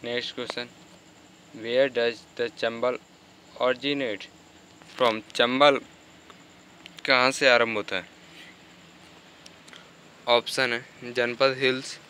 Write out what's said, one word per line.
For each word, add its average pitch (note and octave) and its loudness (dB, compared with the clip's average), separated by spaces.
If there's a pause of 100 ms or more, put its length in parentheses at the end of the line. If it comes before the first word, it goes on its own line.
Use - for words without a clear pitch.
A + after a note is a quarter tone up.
नेक्स्ट A#2+ -6
क्वेश्चन, A#2+ -8 (880)
where A#2+ 0
does A#2+ -4
the A#2+ -6
चंबल A#2 -2 (640)
originate B2+ -4 (680)
from? A2+ 0
चंबल C3 4 (1300)
कहाँ C3 4
से C3+ 2
आरंभ A#2 4
होता G2+ -6
है? F2+ -8 (2250)
ऑप्शन A#2+ 0
है A#2+ -12
जनपद B2 0
हिल्स C3 -2 (100)